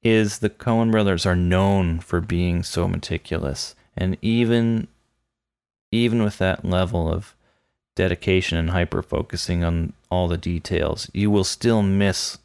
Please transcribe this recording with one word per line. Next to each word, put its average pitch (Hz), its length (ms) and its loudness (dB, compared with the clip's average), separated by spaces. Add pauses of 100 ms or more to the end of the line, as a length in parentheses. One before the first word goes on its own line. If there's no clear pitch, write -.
is 110 340 2
the 104 120 -2
Coen 113 420 0
brothers 98 340 2
are 90 80 2
known 92 640 2
for 85 220 -2
being 87 420 0
so 87 240 -2
meticulous. 85 880 -6 (220)
And 92 260 -2
even, 117 640 2 (1040)
even 117 320 2
with 104 160 -2
that 92 260 0
level 90 480 0
of 92 220 -6 (600)
dedication 92 600 0
and 82 140 0
hyper-focusing 87 920 -2
on 85 300 -2 (180)
all 90 160 0
the 85 100 -2
details, 82 760 -4
you 104 160 0
will 104 140 2
still 113 400 0
miss 98 600 0